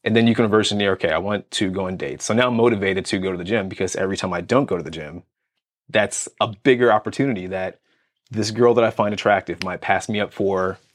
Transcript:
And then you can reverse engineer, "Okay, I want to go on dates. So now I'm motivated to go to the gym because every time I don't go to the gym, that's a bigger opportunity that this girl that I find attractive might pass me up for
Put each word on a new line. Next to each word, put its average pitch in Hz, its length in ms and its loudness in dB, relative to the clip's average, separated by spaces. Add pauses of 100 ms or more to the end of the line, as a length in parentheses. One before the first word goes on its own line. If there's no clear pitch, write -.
And 110 120 2
then 113 100 6
you 117 80 4
can 120 100 2
reverse 104 280 4
engineer, 101 220 2
"Okay, 85 180 -2
I 80 60 0
want 98 340 -4
to 98 180 0
go 95 160 -4
on 92 100 -6
dates. 69 280 -8
So 107 100 -2
now 123 140 2
I'm 120 80 -2
motivated 98 500 2
to 101 120 -4
go 95 120 -2
to 90 80 -6
the 87 60 -8
gym 98 240 -2
because 92 260 -6
every 95 220 -2
time 95 160 -4
I 87 80 -4
don't 123 260 0
go 92 100 -2
to 85 60 -6
the 78 80 -12
gym, 80 320 -14 (640)
that's - 400 -2 (120)
a 104 80 0
bigger 120 440 4
opportunity 107 540 -2
that 92 320 -6 (540)
this 110 180 -4
girl 117 240 4
that 117 100 4
I 110 60 2
find 104 240 -2
attractive 95 480 0
might 90 180 -6
pass 95 280 -2
me 107 100 -2
up 101 140 -4
for 95 460 -2 (160)